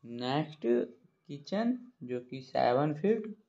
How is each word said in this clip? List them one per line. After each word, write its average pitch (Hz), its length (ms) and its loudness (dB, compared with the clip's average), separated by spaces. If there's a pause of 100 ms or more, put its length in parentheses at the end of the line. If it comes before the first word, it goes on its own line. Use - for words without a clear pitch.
नेक्स्ट 127 580 -4
किचन, 143 1120 -2 (260)
जो 123 180 -4
कि 131 220 -12
सेवन 131 520 2
फीट 202 400 0 (140)